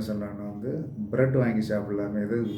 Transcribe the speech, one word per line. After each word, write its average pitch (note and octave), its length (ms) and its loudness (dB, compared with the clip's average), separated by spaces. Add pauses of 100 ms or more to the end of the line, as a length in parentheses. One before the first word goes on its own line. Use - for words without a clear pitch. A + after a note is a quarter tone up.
சொன்னாங்கன்னா, G#2 460 -4
வந்து G#2 200 -6 (380)
பிரெட் C3 280 4
வாங்கி A2+ 280 4
சாப்பிடலாமே, G#2 580 0
எதுக்கு G#2+ 340 0